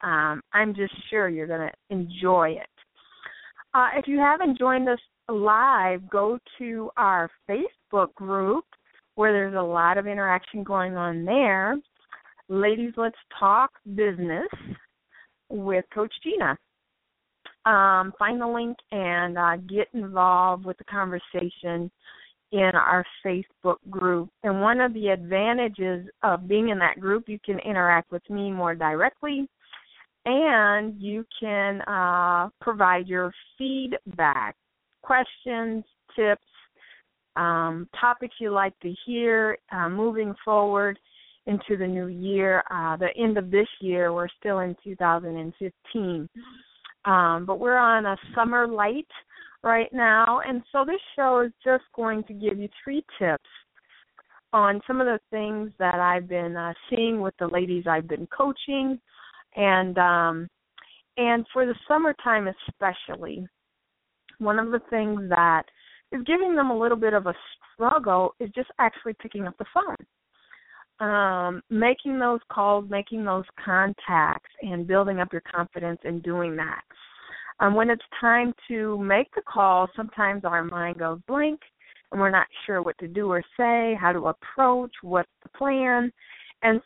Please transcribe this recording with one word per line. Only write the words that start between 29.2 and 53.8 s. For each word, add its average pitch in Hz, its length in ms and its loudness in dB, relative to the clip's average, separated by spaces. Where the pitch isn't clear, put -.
and 214 760 2
you 208 240 -6
can, 202 420 -2
uh, 180 680 2
provide 185 460 2
your 180 260 -2
feedback, 175 1000 -2
questions, 233 840 -2
tips, 208 300 0
um, 165 520 -2
topics 240 400 -2
you'd 220 120 -4
like 196 300 0
to 175 120 -8
hear, 226 500 0
uh, 180 160 -2
moving 214 460 -2
forward 202 540 2
into 208 320 -2
the 185 80 -4
new 185 220 -4
year. 190 640 0
Uh, 165 260 -4
the 180 200 -2
end 220 220 0
of 185 120 -4
this 202 180 2
year, 180 320 0
we're 175 160 -4
still 202 300 -4
in 180 160 -4
two 196 120 -12
thousand 170 420 0
and 160 160 -10
fifteen. 180 760 -6
Um, 180 400 4
but 196 120 -2
we're 247 200 2
on 226 260 4
a 196 140 -2
summer 240 320 2
light 226 420 -2
right 226 320 2
now, 226 460 4
and 247 220 -4
so 277 120 2
this 349 160 -2
show 254 240 4
is 240 120 0
just 254 200 2
going 220 300 -2
to 214 100 -18
give 202 240 -2
you 208 100 -8
three 285 180 -4
tips 160 300 0